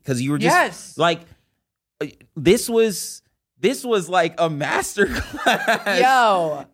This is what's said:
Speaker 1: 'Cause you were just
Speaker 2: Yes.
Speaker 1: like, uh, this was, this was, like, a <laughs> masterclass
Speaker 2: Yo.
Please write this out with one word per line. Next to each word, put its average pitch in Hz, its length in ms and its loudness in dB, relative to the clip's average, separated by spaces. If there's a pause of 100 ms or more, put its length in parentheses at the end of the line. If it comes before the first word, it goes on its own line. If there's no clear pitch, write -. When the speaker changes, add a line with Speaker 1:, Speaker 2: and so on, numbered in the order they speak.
Speaker 1:
'Cause 123 160 -4
you 135 100 -2
were 151 60 -2
just 247 180 2
Speaker 2:
Yes. 262 420 -2
Speaker 1:
like, 170 220 0 (840)
uh, 151 40 -8 (320)
this 180 320 2
was, 226 520 -2 (380)
this 247 240 -2
was, 214 240 -2
like, 170 320 0
a 165 100 2
<laughs> 151 760 -2
masterclass 214 800 0
Speaker 2:
Yo. 196 720 2